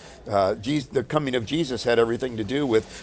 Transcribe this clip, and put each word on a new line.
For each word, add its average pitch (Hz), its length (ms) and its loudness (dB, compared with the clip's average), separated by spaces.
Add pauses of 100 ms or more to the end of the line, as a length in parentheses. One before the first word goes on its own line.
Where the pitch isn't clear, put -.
(300)
Uh, 98 260 4
Jesus, 135 320 -2
the 127 160 0
coming 143 320 -2
of 117 100 -2
Jesus 131 380 -2
had 117 160 4
everything 117 380 0
to 107 80 -4
do 135 200 -2
with 110 200 4 (180)